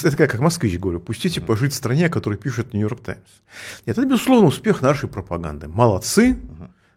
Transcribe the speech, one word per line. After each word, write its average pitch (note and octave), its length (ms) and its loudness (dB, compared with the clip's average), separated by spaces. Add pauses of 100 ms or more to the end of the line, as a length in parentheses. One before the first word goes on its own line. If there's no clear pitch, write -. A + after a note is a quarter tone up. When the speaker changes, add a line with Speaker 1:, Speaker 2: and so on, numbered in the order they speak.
Speaker 1:
это D3+ 140 0
как, D#3+ 140 4
как A2 100 -4
москвич A#2+ 380 0
говорю, F2 220 -2
"пустите - 400 -6
Speaker 2:
Мгм. F2 60 -10
Speaker 1:
пожить A2+ 260 0
в - 20 -8
стране, D#3+ 320 0
о - 20 0
которой G#2 280 -2
пишет A#2 360 -6
Нью-Йорк G#2 280 -2
Таймс". - 200 -12 (640)
Нет, - 120 -2
это, C4 100 0
безусловно, B3 400 6
успех - 340 0
нашей C3 280 0
пропаганды. E2 580 -8
Молодцы. A#2+ 680 2
Speaker 2:
Мгм. - 380 -18 (240)